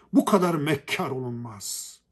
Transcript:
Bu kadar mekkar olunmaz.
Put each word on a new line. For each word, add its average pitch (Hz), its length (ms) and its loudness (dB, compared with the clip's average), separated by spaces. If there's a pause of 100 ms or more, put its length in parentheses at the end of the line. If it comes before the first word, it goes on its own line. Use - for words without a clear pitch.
(120)
Bu - 120 6
kadar 180 300 4
mekkar 156 560 -2
olunmaz. 120 880 -8 (120)